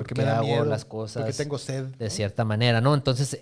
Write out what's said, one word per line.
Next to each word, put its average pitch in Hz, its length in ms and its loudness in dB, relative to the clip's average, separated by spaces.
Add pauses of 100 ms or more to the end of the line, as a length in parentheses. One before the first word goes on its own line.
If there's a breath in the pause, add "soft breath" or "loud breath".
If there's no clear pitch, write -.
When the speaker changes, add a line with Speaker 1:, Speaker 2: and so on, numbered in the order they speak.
Speaker 1:
Porque - 120 -8
Speaker 2:
qué 110 80 0
Speaker 1:
me 110 40 2
da 113 120 2
Speaker 2:
hago 113 100 0
Speaker 1:
miedo, 117 160 2
Speaker 2:
las 107 200 -2
Speaker 1:
porque - 120 -20
Speaker 2:
cosas 110 400 -4
Speaker 1:
tengo 143 220 -4
sed, 135 260 -6
Speaker 2:
de 131 220 -8
Speaker 1:
¿no? 104 40 -4
Speaker 2:
cierta 104 340 -2
manera, 113 360 4
¿no? 139 140 6
Entonces, 135 480 0